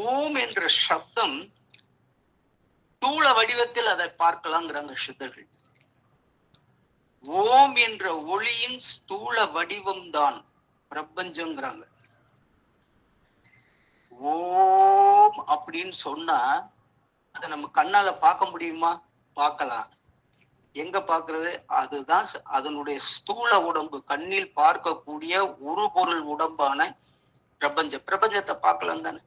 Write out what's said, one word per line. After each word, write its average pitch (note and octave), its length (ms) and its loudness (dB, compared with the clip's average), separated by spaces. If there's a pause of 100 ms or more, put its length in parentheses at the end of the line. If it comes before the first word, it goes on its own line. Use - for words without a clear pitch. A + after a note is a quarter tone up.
ஓம் C#4 340 -2
என்ற A3+ 240 -2 (160)
சப்தம் E3 600 -2 (1500)
ஸ்தூல D4 460 0
வடிவத்தில் A#3 600 2
அதை E3+ 240 -2
பார்க்கலாங்கிறாங்க D#3+ 800 -2
சித்தர்கள். - 520 -12 (1800)
ஓம் B3+ 520 6
என்ற A3 280 0 (220)
ஒளியின் A#3 560 -4
ஸ்தூல A3 640 -4
வடிவம்தான் F3 920 -4 (520)
பிரபஞ்சங்கிறாங்க. D#3+ 920 -10 (2250)
ஓம் F#4+ 1300 6
அப்படின்னு F4 520 -4
சொன்னா D#3 400 -2 (960)
அதை E3+ 140 -12
நம்ம D3 240 -10
கண்ணால F#3+ 360 2 (100)
பார்க்க E3+ 320 4
முடியுமா? E3 420 -2 (440)
பார்க்கலாம். C#3+ 520 -2 (880)
எங்க F3+ 240 -6
பார்க்கிறது? D#3+ 520 -4 (220)
அதுதான் D3 520 0
ச-, - 220 -14
அதனுடைய C#3+ 560 -4
ஸ்தூல A#3 460 -4 (120)
உடம்பு, E3 420 -4
கண்ணில் F#3 480 -6
பார்க்கக்கூடிய D#3+ 800 0 (280)
ஒரு F3 300 -4
பொருள் E3+ 360 0
உடம்பான E3 640 -2 (720)
பிரபஞ்சம். D3 460 -4
பிரபஞ்சத்தை G3+ 520 -2
பார்க்கலாம் - 480 -2
தானே? D4+ 200 -10